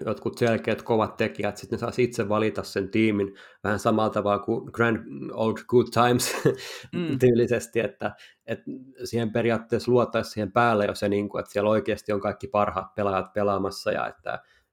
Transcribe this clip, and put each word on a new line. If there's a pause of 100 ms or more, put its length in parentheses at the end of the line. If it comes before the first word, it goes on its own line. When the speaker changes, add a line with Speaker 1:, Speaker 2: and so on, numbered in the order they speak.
Speaker 1:
jotkut
selkeät
kovat
tekijät,
sit
ne
saisi
itse
valita
sen
tiimin (280)
vähän
samalla
tavalla
kuin
Grand (360)
Old (100)
Good
Times (240)
<laughs>
Speaker 2:
Mm.
Speaker 1:
tyylisesti,
että, (300)
että (380)
siihen
periaatteessa
luotaisi
siihen
päälle
jo
se,
niin
kuin,
että
siellä
oikeasti
on
kaikki
parhaat
pelaajat
pelaamassa
ja
että (340)